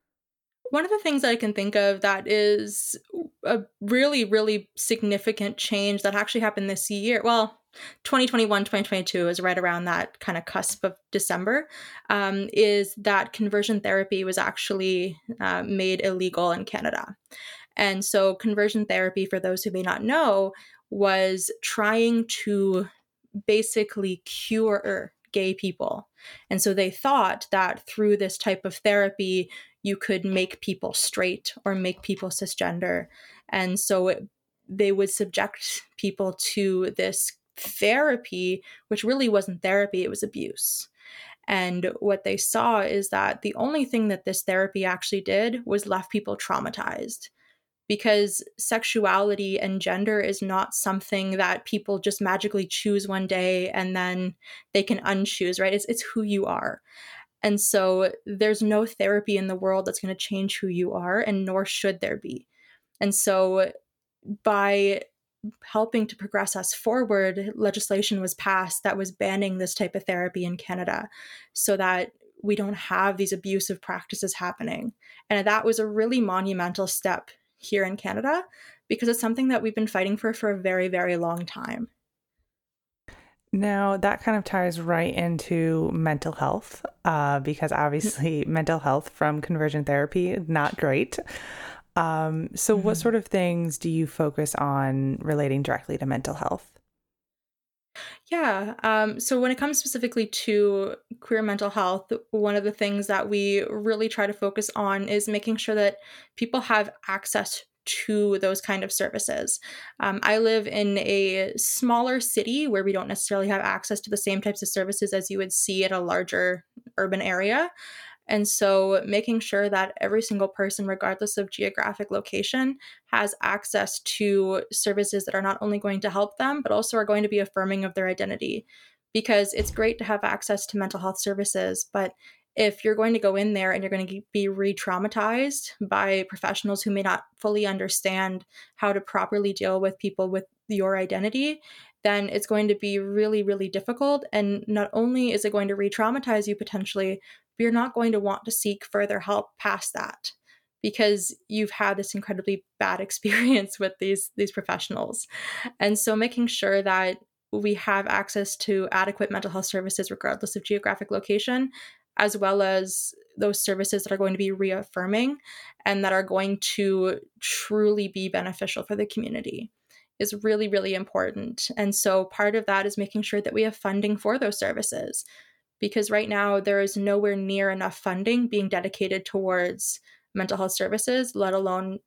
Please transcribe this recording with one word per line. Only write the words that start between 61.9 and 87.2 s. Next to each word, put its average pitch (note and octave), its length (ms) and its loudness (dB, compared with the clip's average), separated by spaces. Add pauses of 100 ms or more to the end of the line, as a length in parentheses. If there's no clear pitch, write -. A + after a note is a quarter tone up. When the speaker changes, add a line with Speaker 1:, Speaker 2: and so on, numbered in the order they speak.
Speaker 1:
there - 160 -2
be. - 300 -12 (540)
And G3+ 140 0
so F#3+ 580 2 (720)
by G3+ 600 4 (640)
helping A3 440 2
to - 80 -16
progress G3+ 400 -2
us F#3 180 -4
forward, G3+ 800 2
legislation G3+ 640 0
was F#3 140 -4
passed F#3 480 0
that G3 160 0
was F#3 140 -6
banning G3 440 0
this F#3 160 -2
type F3+ 220 -2
of G3 100 -6
therapy F3+ 400 -2
in F3 120 -4
Canada - 520 -4 (440)
so - 240 2
that F#3 340 2 (320)
we G3+ 140 2
don't G3+ 180 -2
have F#3+ 420 0
these F#3+ 160 0
abusive F#3+ 480 -2
practices F#3+ 540 -6
happening. - 580 -6 (380)
And G3+ 160 0
that G#3+ 180 4
was A3+ 140 4
a A3 80 0
really A3 340 2
monumental F#3+ 640 0
step - 440 -2 (260)
here G3 280 0
in F#3+ 120 -2
Canada B3 480 -2 (440)
because A#3 200 0
it's A#3 120 2
something A#3+ 280 2
that B3+ 140 2
we've A3 120 -2
been A3 120 0
fighting G3 300 0
for, A3+ 160 -2
for A3 180 -2
a G3 100 -2
very, F#3 280 2
very F3+ 280 0
long E3+ 300 -2
time. - 420 -8 (1600)
Speaker 2:
Now, G3 440 2
that G3 260 0
kind A3 140 2
of G3+ 80 0
ties F3+ 360 0
right E3 320 2
into E3 800 2
mental D#3+ 400 0
health, - 520 -2 (200)
uh, C#3+ 360 2